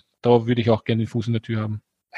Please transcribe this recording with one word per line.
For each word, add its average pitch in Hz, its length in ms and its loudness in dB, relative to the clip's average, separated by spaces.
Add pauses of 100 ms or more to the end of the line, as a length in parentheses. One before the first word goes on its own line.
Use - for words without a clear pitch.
(220)
da 120 260 4
würde 120 140 0
ich 110 80 2
auch 107 140 2
gerne 113 200 -2
den 104 40 -4
Fuß 117 200 -4
in 117 60 -2
der 110 80 -2
Tür 113 200 -6
haben? 107 200 -8 (360)